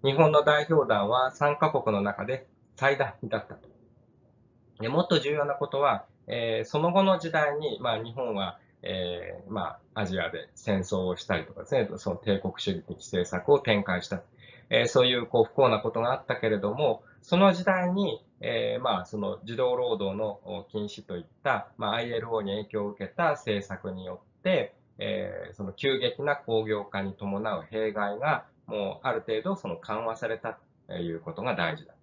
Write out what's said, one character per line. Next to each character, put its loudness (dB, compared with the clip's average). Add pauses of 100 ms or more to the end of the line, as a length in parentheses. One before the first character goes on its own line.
日 4
本 8
の 6
代 4
表 6
団 2
は 2
三 2
カ 2
国 0
の 2
中 -2
で -6 (300)
最 2
大 -2
だ -2
っ -14
た -14
と。 -20 (1120)
で、 -2
も 2
っ 0
と 4
重 -2
要 2
な -2
こ -4
と -2
は、 2 (220)
え -2
ー、 -10
そ 0
の 2
後 6
の 6
時 -4
代 2
に、 -4
ま 0
あ、 -2
日 -8
本 -2
は、 -4 (240)
え -6
ー、 -10
ま -6 (160)
あ、 -2
ア 0
ジ -2
ア 0
で -10
戦 -2
争 -2
を -2
し -14
た 0
り -2
と -18
か -14
で -12
す -2
ね、 2
そ -4
の -2
帝 0
国 -4
主 -2
義 -6
的 -12
政 -2
策 -4
を 8
展 2
開 -2
し -12
た。 -6 (480)
え 4
ー、 2
そ 6
う 6
い 2
う、 -2
こ 4
う、 10
不 -16
幸 6
な 4
こ -2
と -2
が 2
あ -2
っ -12
た 0
け 0
れ 2
ど -2
も、 2 (200)
そ 2
の 8
時 -2
代 2
に、 -2 (160)
え -2
ー、 -8
ま 0
あ、 -10
そ -10
の -4
児 -8
童 2
労 0
働 -2
の -6
禁 -6
止 -12
と -10
い -8
っ -14 (180)
た、 0
ま -2
あ、 0
ア -2
イ -6
エ -2
ル -6
オ 0
ー -4
に -4
影 -4
響 -4
を -4
受 -10
け -12
た 0
政 -4
策 -10
に -10
よ -12 (180)
っ -20
て、 0 (240)
え -6
ー、 -18
そ -8
の -8
急 0
激 -2
な 0
工 0
業 -2
化 -4
に -6
伴 -4
う -10
弊 -2
害 -2
が、 0 (220)
も -4
う -2
あ 0
る -2
程 -2
度 -2
そ -10
の -6
緩 -6
和 -4
さ -6
れ -2
た -8 (280)
と -12
い -6
う -8
こ -10
と -10
が -2
大 -2
事 -16
だ。 -20